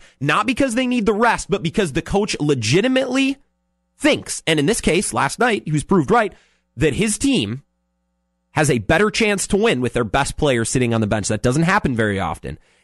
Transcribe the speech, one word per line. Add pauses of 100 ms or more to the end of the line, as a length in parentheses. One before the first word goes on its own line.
(200)
not
because
they
need
the
rest,
but
because
the
coach
legitimately (600)
thinks,
and
in
this
case,
last
night,
he
was
proved
right, (420)
that
his
team (880)
has
a
better
chance
to
win
with
their
best
player
sitting
on
the
bench.
That
doesn't
happen
very
often. (240)